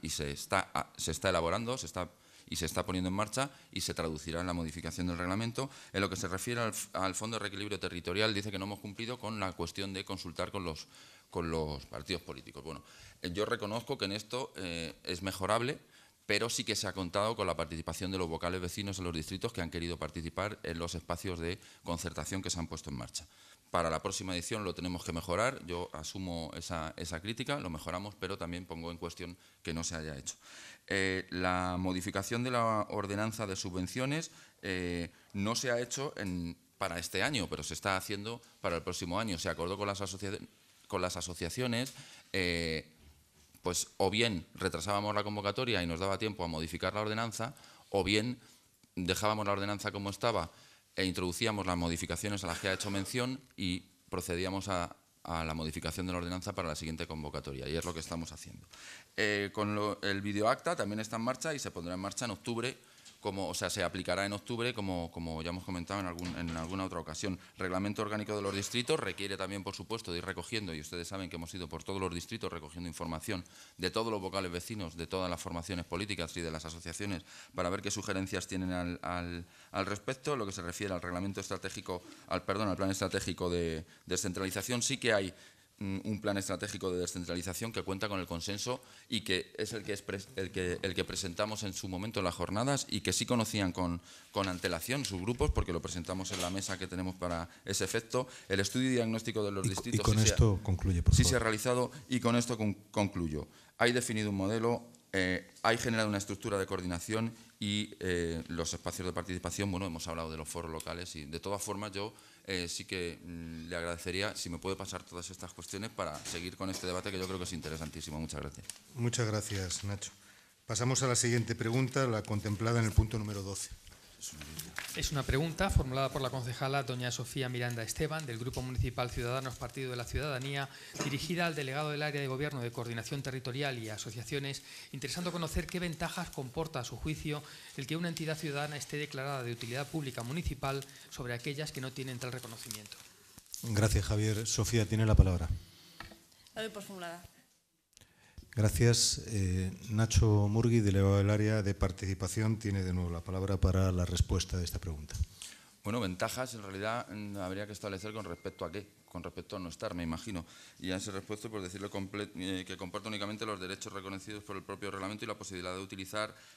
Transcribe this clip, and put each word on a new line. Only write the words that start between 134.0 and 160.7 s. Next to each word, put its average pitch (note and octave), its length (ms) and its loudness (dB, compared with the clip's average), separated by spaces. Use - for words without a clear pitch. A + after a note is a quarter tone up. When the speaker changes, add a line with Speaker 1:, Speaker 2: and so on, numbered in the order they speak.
Speaker 3:
interesando D3 400 -4
conocer E3+ 340 -2
qué F3+ 140 -4
ventajas E3+ 500 -2
comporta, D3+ 500 -4
a A#2+ 60 -2
su B2+ 100 -8
juicio, D3 460 -2
el C3+ 120 -4
que D#3 100 0
una F3 100 0
entidad D#3 300 -2
ciudadana D3+ 400 -2
esté D3 200 -6
declarada C#3 460 -4
de A#2+ 80 -2
utilidad A#2+ 360 -4
pública C#3 360 -4
municipal C#3 640 -2
sobre B2 240 -6
aquellas D3 380 -4
que C#3 100 -6
no C3 100 -4
tienen C3 280 -6
tal B2+ 120 -4
reconocimiento. A2+ 640 -8
Speaker 2:
Gracias, G#2+ 420 4
Javier. G#2+ 400 2
Sofía, A2+ 400 4
tiene A2 200 4
la G#2+ 100 10
palabra. F2+ 340 10
Speaker 4:
La A3 80 -6
doy A3 100 -2
por G#3 120 -10
formulada. F3+ 400 -10
Speaker 2:
Gracias. A#2 760 6
Eh, F#2 420 4
Nacho G#2+ 580 8
Murgui, A#2 340 6
delegado G2 360 8
del G2+ 140 6
área G#2+ 320 6
de G2 100 4
participación, G2 880 2
tiene G2 240 2
de F#2 100 2
nuevo F2+ 160 2
la E2 120 -2
palabra F#2+ 360 2
para F#2+ 340 8
la F2+ 140 4
respuesta F2+ 520 4
de F2 60 2
esta - 160 -2
pregunta. D2+ 360 -6
Speaker 1:
Bueno, A2 160 0
ventajas A2 540 0
en A2 80 -10
realidad, G2+ 480 -2
mm, G2+ 280 -6
habría F#2+ 280 -2
que G#2 80 -8
establecer G2+ 400 -6
con G#2+ 120 -6
respecto F2 380 -6
a E2 80 -2
qué, G2 160 -8
con F2 140 -8
respecto F2+ 320 -8
a G2 40 -4
no F2 100 -6
estar, F#2 260 -6
me F2 80 -2
imagino. E2 420 -4